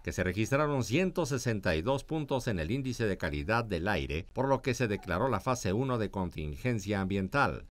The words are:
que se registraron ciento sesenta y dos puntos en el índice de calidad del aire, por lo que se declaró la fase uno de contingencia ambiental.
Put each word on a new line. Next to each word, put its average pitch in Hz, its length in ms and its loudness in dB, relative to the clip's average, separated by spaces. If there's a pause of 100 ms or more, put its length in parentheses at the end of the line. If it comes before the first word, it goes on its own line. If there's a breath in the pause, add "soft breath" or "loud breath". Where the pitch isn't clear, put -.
que - 100 -4
se 95 120 0
registraron 123 600 2
ciento 165 420 2
sesenta 110 500 0
y 80 60 2
dos 131 200 0
puntos 143 460 -2
en 98 120 0
el 78 100 -2
índice 127 360 0
de 92 120 0
calidad 87 460 0
del 92 240 0
aire, 76 440 0
por 131 160 0
lo 127 140 2
que 123 100 0
se 120 160 0
declaró 98 400 0
la 110 100 0
fase 123 340 0
uno 123 260 0
de 101 120 -2
contingencia 95 920 -2
ambiental. 95 640 0 (120)